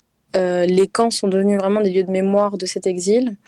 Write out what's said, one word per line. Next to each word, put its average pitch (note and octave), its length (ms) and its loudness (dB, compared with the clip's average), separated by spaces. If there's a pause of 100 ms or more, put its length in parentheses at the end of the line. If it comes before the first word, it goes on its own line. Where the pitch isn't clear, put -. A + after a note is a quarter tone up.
(360)
euh, F3+ 300 0
les F#3 220 2
camps A#3 220 0
sont A3 180 -4
devenus G3 320 2
vraiment G3+ 220 0
des G3+ 80 0
lieux F#3 140 0
de F3+ 80 -4
mémoire G3 460 0
de F3+ 80 -6
cet F#3 220 -6
exil G3+ 480 0 (120)